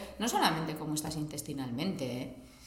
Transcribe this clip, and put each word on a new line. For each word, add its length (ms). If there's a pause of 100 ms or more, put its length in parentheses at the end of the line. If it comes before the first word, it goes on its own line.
(180)
no 100
solamente 480
cómo 180
estás 220
intestinalmente, 880 (180)
¿eh? 140 (300)